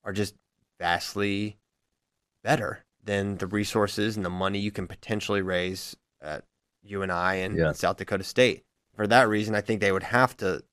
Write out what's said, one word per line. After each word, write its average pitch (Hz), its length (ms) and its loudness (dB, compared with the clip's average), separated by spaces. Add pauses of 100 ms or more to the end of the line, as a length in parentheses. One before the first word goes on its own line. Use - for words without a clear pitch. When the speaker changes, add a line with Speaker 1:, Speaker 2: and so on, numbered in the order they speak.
Speaker 1:
are 101 80 -6
just 98 220 -2 (440)
vastly 101 800 -2 (840)
better 113 400 -2 (200)
than 101 340 0
the 95 80 -4
resources 104 720 0
and 101 80 -4
the 90 60 -2
money 95 280 -2
you 101 120 -2
can 98 160 -8
potentially 101 560 -2
raise 92 540 -4 (240)
at 76 240 -10 (380)
U 101 200 -6
N 95 80 -2
I 90 260 0
and 92 200 -4
Speaker 2:
Yeah. 78 160 2
Speaker 1:
South 90 240 0
Dakota 98 280 -4
State. - 400 2 (300)
For 107 120 -2
that 117 220 6
reason, 107 260 0
I 104 60 2
think 104 200 0
they 98 120 4
would 95 100 0
have 123 360 2
to, 92 240 -2 (100)